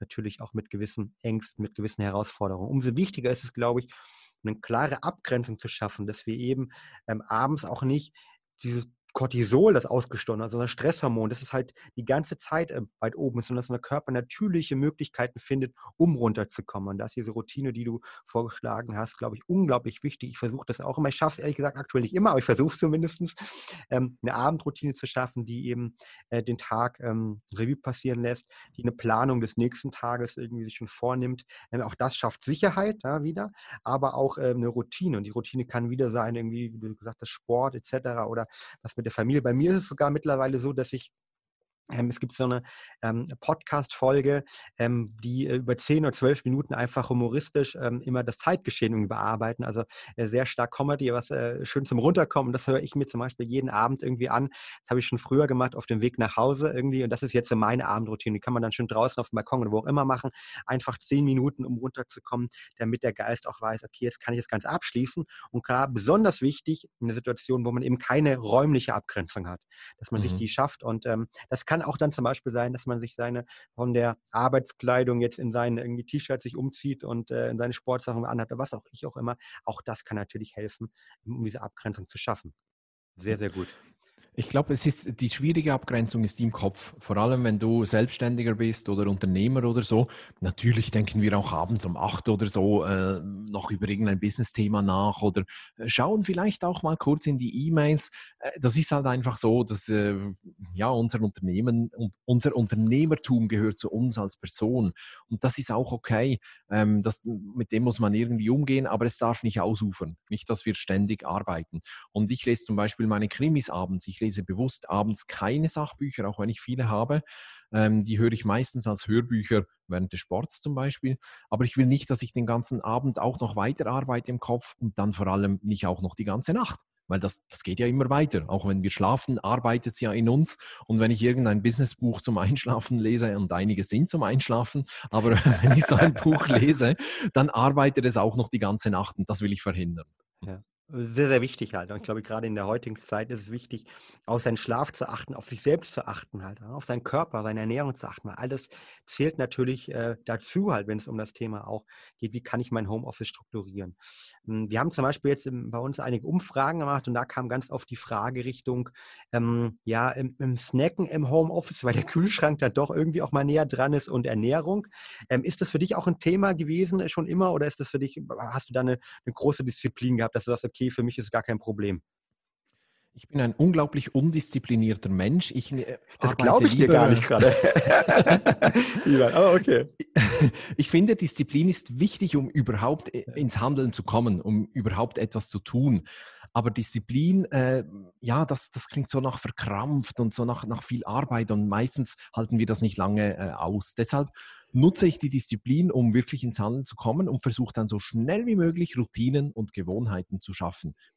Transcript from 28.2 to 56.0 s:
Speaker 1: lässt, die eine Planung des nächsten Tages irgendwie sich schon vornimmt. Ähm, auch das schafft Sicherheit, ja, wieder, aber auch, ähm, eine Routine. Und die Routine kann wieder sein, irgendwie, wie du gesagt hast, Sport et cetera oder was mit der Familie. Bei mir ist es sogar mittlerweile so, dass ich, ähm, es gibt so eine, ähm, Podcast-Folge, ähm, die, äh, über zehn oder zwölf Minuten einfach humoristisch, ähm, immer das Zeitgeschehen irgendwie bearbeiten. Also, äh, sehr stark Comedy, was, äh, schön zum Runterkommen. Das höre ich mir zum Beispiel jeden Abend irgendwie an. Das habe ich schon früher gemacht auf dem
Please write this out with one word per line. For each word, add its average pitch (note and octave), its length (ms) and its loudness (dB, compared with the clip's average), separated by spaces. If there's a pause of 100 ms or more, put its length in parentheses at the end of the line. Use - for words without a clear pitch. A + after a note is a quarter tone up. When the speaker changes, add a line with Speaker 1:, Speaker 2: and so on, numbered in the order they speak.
Speaker 1:
lässt, A#2+ 240 -4 (300)
die A#2+ 60 -10
eine A#2 100 0
Planung A#2+ 500 2
des A2+ 160 -4
nächsten B2 340 -2
Tages A#2+ 460 -6
irgendwie A#2 260 -10
sich A2 100 -12
schon A2 140 -12
vornimmt. B2 560 -2 (260)
Ähm, A#2+ 120 -2
auch A#2 120 -8
das C3 220 -2
schafft - 280 -4
Sicherheit, G3 600 0
ja, C#3+ 180 -2
wieder, F3+ 280 -6 (340)
aber C3 300 0
auch, C3+ 240 0
ähm, B2+ 200 0
eine A#2+ 100 0
Routine. A#2+ 500 -2
Und G2+ 60 -4
die G#2 60 -10
Routine B2 360 -6
kann A#2+ 240 -4
wieder B2+ 200 0
sein, A#2 240 -2
irgendwie, A#2 380 -6
wie A2+ 60 -16
du A2 180 -10
gesagt A2+ 240 -16
hast, A2+ 80 -14
Sport B2+ 460 0
et A#2 100 -12
cetera B2 400 -4
oder A2+ 220 -4 (340)
was - 160 -16
mit A#2 100 -6
der A2+ 60 -4
Familie. B2+ 300 2
Bei A#2+ 100 2
mir D3+ 200 4
ist F#3+ 100 2
es F#3+ 60 -14
sogar C#3+ 220 0
mittlerweile C3+ 500 0
so, C3+ 120 -2
dass C3 200 -4
ich, - 180 -10 (800)
ähm, A#2+ 180 -2
es A#2+ 120 -8
gibt B2 120 -6
so C3 120 -2
eine, B2 180 0 (400)
ähm, A#2 240 -2 (140)
Podcast-Folge, C#3+ 1040 0 (340)
ähm, A#2+ 300 0 (140)
die, B2+ 260 -4
äh, B2+ 80 0
über B2 200 -2
zehn D#3 280 2
oder C#3 80 2
zwölf - 320 2
Minuten C3+ 300 0
einfach A#2+ 360 -2
humoristisch, B2+ 640 0
ähm, B2 260 -4
immer B2+ 220 -2
das A#2+ 160 -6
Zeitgeschehen B2 540 -2
irgendwie G#2+ 160 0
bearbeiten. A2 560 -4
Also, A2+ 180 -4 (340)
äh, A#2 120 -2
sehr B2 180 0
stark B2 240 -2
Comedy, C#3 420 0
was, A#2+ 180 -4
äh, B2 340 -4
schön C#3 200 -4
zum B2+ 140 0
Runterkommen. C#3 540 2
Das C3 160 -4
höre C3+ 120 2
ich C#3 140 -8
mir C#3 140 0
zum A#2+ 100 -8
Beispiel B2 280 -6
jeden B2+ 220 -2
Abend A#2 360 0
irgendwie B2 240 -2
an. B2+ 200 2
Das - 420 -16
habe B2 100 2
ich A#2+ 60 -2
schon A#2+ 120 -2
früher C#3+ 300 2
gemacht B2+ 260 0
auf - 120 -10
dem A2+ 140 -2